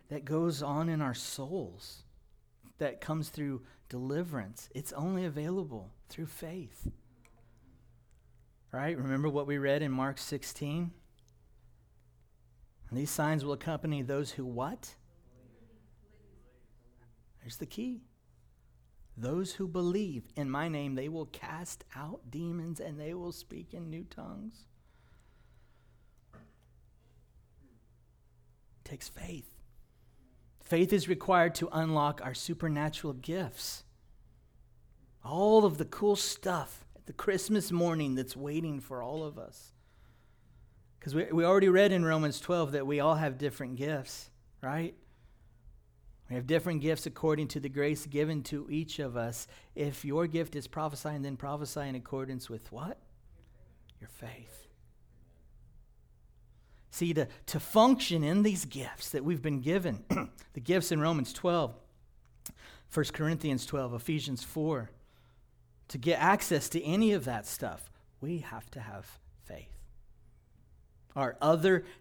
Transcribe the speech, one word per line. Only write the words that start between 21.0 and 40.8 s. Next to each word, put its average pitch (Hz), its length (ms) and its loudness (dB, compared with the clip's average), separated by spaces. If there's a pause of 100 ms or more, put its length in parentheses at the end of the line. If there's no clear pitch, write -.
will 160 180 -6
cast - 580 -12 (100)
out 147 360 -10
demons 170 500 -4
and 151 180 -8
they 151 160 -6
will 175 180 -6
speak - 420 -14
in 170 160 -10
new 165 140 -8
tongues." - 640 -12 (4000)
It - 60 -20
takes - 240 -14
faith. 175 460 -12 (1080)
Faith 180 300 4
is 175 160 4
required 175 480 4
to 170 160 -2
unlock 156 500 2
our 127 120 -6
supernatural 151 800 -2
gifts. 151 720 -6 (1400)
All 202 440 8
of 160 100 4
the 151 80 0
cool 208 320 2
stuff - 720 -2 (100)
at - 80 -20
the - 80 -14
Christmas 196 580 2
morning 165 440 2
that's 127 220 -4
waiting 147 440 -4
for 127 220 -8
all 151 220 -6
of 151 140 -10
us. - 360 -16 (1300)